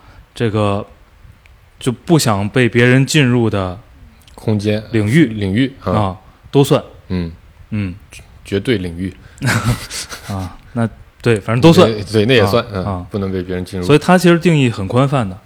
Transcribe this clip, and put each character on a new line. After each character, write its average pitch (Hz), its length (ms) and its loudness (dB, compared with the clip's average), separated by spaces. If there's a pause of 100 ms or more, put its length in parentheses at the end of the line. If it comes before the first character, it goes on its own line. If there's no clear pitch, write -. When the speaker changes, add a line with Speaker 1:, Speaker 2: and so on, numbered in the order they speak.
(360)
Speaker 1:
这 117 160 -2
个 104 340 -2 (920)
就 131 120 -4
不 151 280 0
想 104 280 0
被 123 220 2
别 120 160 4
人 127 200 4
进 143 200 2
入 120 240 2
的 95 280 -4 (580)
Speaker 2:
空 107 220 -2
间。 104 240 -2 (100)
Speaker 1:
领 107 160 0
域。 147 180 4
Speaker 2:
领 104 260 -4
域， 123 220 -2 (100)
啊。 - 80 -4
Speaker 1:
啊， 98 260 -2 (340)
都 139 120 4
算。 127 180 2 (260)
Speaker 2:
嗯。 87 240 -6 (400)
Speaker 1:
嗯。 98 240 -6 (500)
Speaker 2:
绝 101 140 -2
对 117 180 -2
领 90 200 -8
域。 92 140 -6 (300)
Speaker 1:
<laughs> - 880 -4
啊， 95 260 -8 (180)
那 117 140 -2 (340)
对， 117 180 2
反 113 160 -4
正 127 40 0
都 165 140 8
算。 160 180 6
Speaker 2:
对， 107 120 -6
对， 104 240 0
那 131 80 4
也 107 100 4
算， 110 200 0
Speaker 1:
啊， - 60 -18
Speaker 2:
嗯， 92 140 -6
Speaker 1:
啊。 90 240 -8
Speaker 2:
不 110 80 -8
能 98 140 -4
被 92 100 -4
别 90 140 -6
人 90 100 -6
进 95 140 -10
入。 90 60 -4
Speaker 1:
所 139 100 4
以 - 20 4
它 180 180 2
其 175 140 4
实 170 80 4
定 165 200 2
义 131 120 2
很 101 180 -6
宽 131 220 0
泛 131 180 -2
的。 92 80 -10 (100)